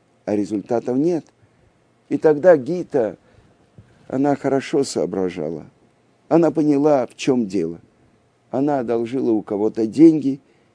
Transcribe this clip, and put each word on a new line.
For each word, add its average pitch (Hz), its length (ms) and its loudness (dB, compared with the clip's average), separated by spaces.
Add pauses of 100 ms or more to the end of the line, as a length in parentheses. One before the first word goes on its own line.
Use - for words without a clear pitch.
(260)
а 101 100 -2
результатов 110 640 -4
нет. 156 280 -2 (840)
И 143 80 -2
тогда 156 400 4
Гита, 131 580 -4 (920)
она 139 260 0
хорошо 139 480 -2
соображала. 87 800 -6 (640)
Она 156 240 2
поняла, 143 560 2
в - 80 -20
чём 123 320 -2
дело. 85 320 -4 (720)
Она 139 280 -2
одолжила 120 520 -2
у 107 100 0
кого-то 110 460 -2
деньги, 135 540 4 (340)